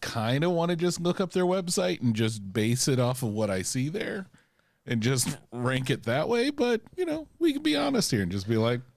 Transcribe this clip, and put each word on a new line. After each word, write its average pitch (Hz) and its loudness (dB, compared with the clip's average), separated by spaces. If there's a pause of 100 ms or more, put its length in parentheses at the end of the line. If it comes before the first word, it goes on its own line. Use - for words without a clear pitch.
kinda 127 0
wanna 170 2
just 170 0
look 175 0
up 185 -2
their 180 2
website 180 0
and 120 2
just 107 -2
base 113 2
it 131 2
off 123 0
of 113 -2
what 104 0
I 95 -2
see 127 -2
there 196 -6 (580)
and 120 0
just 131 0 (120)
rank 127 -2
it 113 0
that 139 0
way, 240 0
but, 240 0 (120)
you 359 -2
know, 311 -4 (120)
we 320 2
can 285 -6
be 302 2
honest 285 0
here 110 2
and 90 -2
just 95 -4
be 113 2
like, 120 2 (140)